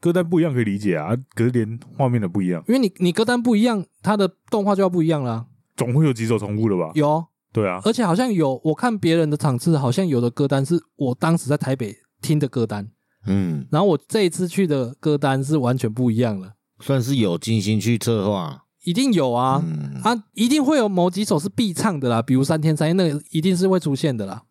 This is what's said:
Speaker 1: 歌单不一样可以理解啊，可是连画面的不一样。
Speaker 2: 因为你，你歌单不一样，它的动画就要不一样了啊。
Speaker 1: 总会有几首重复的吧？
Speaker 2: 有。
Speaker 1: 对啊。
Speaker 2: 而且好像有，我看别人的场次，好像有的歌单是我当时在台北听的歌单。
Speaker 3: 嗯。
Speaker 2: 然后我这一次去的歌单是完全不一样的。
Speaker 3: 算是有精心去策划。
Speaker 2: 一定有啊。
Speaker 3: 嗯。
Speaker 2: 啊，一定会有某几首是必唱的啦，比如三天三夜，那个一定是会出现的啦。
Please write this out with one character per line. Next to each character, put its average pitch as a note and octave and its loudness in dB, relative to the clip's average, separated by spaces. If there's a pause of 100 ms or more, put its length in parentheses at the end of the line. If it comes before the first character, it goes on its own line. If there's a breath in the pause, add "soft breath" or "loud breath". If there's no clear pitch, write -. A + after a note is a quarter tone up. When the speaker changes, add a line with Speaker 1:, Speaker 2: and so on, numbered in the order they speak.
Speaker 1:
歌 E3+ 0
单 F3 2
不 E3+ 0
一 D#3+ 4
样 D#3 -2
可 B2 0
以 A#2 2
理 G2+ -2
解 G2 0
啊， D#2+ -4 (180)
可 A#2 0
是 A#2+ 2
连 A2+ -2 (200)
画 C3+ 0
面 A#2+ 0
的 G2+ -2
不 F#2+ -2
一 F#2 0
样。 E2+ -2
Speaker 2:
因 A3 2
为 B3+ 2
你， A3 0
你 F3+ 0
歌 G#3+ 0
单 B3 0
不 A#3 2
一 G#3 2
样， A3 0 (180)
它 G#3 0
的 G3 0 (180)
动 G#3 0
画 G3+ 2
就 G3 2
要 F#3+ 2
不 F3+ 2
一 D#3 2
样 D#3 0
了 B2 -4
啊。 A2+ -6 (280)
Speaker 1:
总 A#2+ -2
会 D3+ 4
有 C#3+ 4
几 A2+ -2
首 A2+ 2
重 G#2 -4
复 A2 2
的 G2 2
吧？ D#2+ -2
Speaker 2:
有。 D3+ 2 (280)
Speaker 1:
对 G#2+ 0
啊。 F2+ -4
Speaker 2:
而 G#3+ 2
且 A#3 0
好 E3+ 2
像 A#3+ 0
有， D3 0
我 D#3 0
看 A3+ -2
别 E3 2
人 D#3+ 2
的 D3 0
场 C3+ 0
次， E3 2
好 C3+ 0
像 F#3+ 0
有 C3+ 0
的 A#2+ 0
歌 C#3+ 0
单 C#3 0
是 E3+ 0 (140)
我 C3 -2
当 E3 2
时 E3 -4
在 D3 2
台 C3+ -2
北 A2+ -8 (300)
听 D3+ 0
的 C#3+ 0
歌 A#2+ -2
单。 G#2 -6 (380)
Speaker 3:
嗯。 F2+ -2
Speaker 2:
然 D3+ 2
后 G3+ 4
我 D#3 2
这 A3 0
一 F3+ 2
次 F#3 -4
去 F#3+ 0
的 C3+ -2
歌 D3+ 0
单 C#3 0
是 D3 0
完 B2+ 2
全 A#2+ -2
不 B2 0
一 A2 2
样 A2 0
的。 F#2+ -16 (260)
Speaker 3:
算 C3+ -2
是 C3+ 0
有 G2 2
精 A2 -2
心 G#2+ 0
去 A#2 0
策 G#2+ 0
划。 E2+ -6 (220)
Speaker 2:
一 F3 -2
定 B3+ 2
有 C#3 2
啊。 C3 0
Speaker 3:
嗯。 C#3+ -8
Speaker 2:
啊， A3+ 2 (200)
一 A3+ 0
定 C#4+ 2
会 D4 2
有 A3 2
某 F3+ 2
几 F#3+ -4
首 G#3 0
是 E3 -4
必 G3+ -2
唱 E3+ -2
的 C3 -2
啦， A#2 0
比 C3 0
如 C3 4
三 D#3+ 0
天 D#3 2
三 D3+ 0
夜， E3 2
那 F3+ 2
个 D3 -4 (100)
一 D#3+ -2
定 F3+ 2
是 F3+ 0
会 F#3 2
出 C#3+ -2
现 C3+ -2
的 G#2 -6
啦。 F#2+ -12 (100)